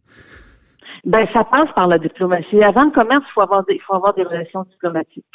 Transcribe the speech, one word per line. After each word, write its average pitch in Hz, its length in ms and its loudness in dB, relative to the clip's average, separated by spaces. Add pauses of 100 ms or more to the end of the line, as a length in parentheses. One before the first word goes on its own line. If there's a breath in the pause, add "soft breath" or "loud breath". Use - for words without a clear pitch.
(1040 loud breath)
Ben, 214 280 0
ça 226 100 2
passe 294 320 0
par 180 120 2
la 165 120 2
diplomatie. 180 640 0
Avant 208 220 4
le 294 60 2
commerce, 262 360 0
il - 60 -20
faut 214 80 2
avoir 196 240 0
des, 196 80 -2
il - 80 -6
faut - 120 -6
avoir 190 200 0
des 190 100 -4
relations 170 400 -8
diplomatiques. 170 720 -8